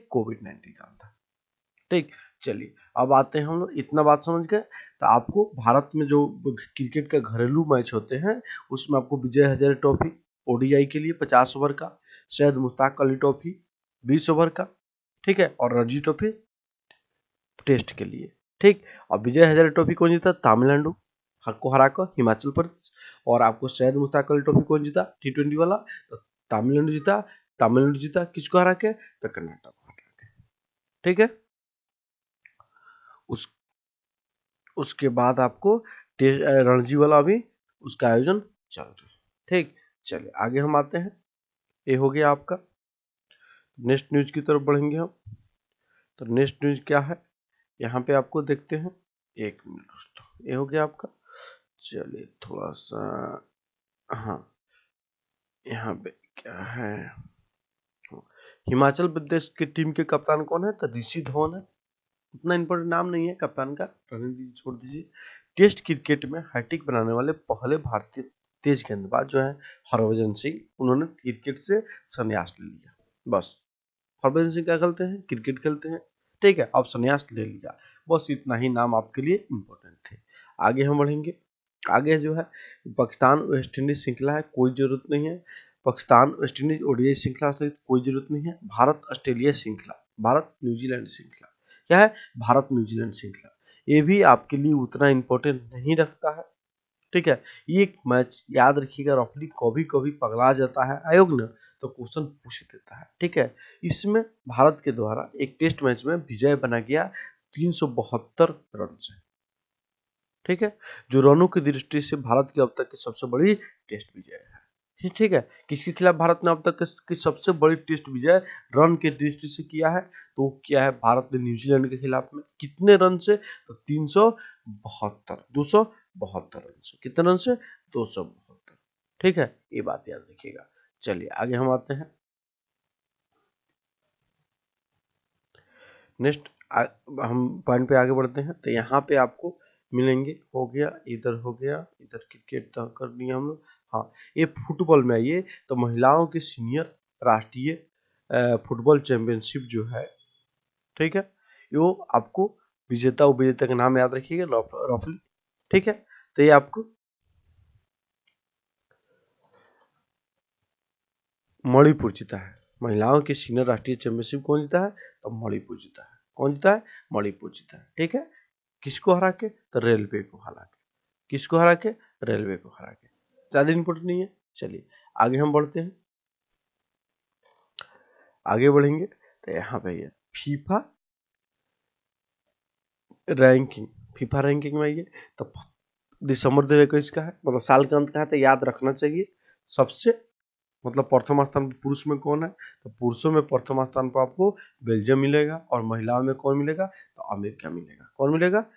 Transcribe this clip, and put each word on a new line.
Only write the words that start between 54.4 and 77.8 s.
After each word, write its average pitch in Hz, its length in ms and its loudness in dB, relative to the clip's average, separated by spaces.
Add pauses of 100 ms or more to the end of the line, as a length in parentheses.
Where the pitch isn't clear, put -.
यहाँ 113 280 -10
पे - 160 -16 (260)
क्या - 280 -20
है, 117 480 -12 (1600)
हिमाचल 139 400 2
प्रदेश 156 380 -4 (120)
की 156 80 -4
टीम 156 260 -4
के 156 120 -2
कप्तान 151 400 -2
कौन 170 200 -6
है? 214 80 -4
तो 202 160 -10
ऋषि 117 340 -12
धवन 151 320 -4
है। 190 60 -14 (720)
उतना 170 200 -4
इंपॉर्टेंट 170 360 -4
नाम 175 180 -2
नहीं 170 200 -4
है 180 60 -8
कप्तान 139 400 -8
का, 165 100 -8
रहने - 440 -14
दीजिए, 127 240 -16
छोड़ 123 220 -14
दीजिए। 135 340 -18 (500)
टेस्ट 202 280 4
क्रिकेट 147 380 -2
में 147 140 -10 (160)
हैट्रिक 139 320 -6
बनाने 113 260 0
वाले 131 200 -2 (180)
पहले 123 260 -2
भारतीय 127 480 -8 (400)
तेज 143 180 2
गेंदबाज 107 440 -4
जो 139 140 -2
है 135 100 -2 (420)
हरभजन 113 400 0
सिंह, 143 280 -8 (180)
उन्होंने 131 280 0
क्रिकेट 131 520 -10
से 208 220 -2 (280)
संन्यास 107 520 -6
ले 90 60 -18
लिया। - 280 -20 (320)
बस, - 300 -4 (680)
हरभजन 165 260 2
सिंह 165 140 -6
क्या 170 140 0
खेलते 175 260 -2
हैं? 190 180 -10
क्रिकेट 131 360 -8
खेलते 151 300 -6
हैं, 165 120 -10 (420)
ठीक 196 160 4
है, 120 160 -2
अब 127 120 2
संन्यास 135 460 -2
ले 110 120 -8
लिया। 104 320 -16 (320)